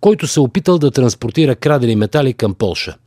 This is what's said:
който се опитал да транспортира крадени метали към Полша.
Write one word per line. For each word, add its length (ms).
който 260
се 140
опитал 380
да 120
транспортира 640
крадени 400
метали 360
към 220
Полша. 400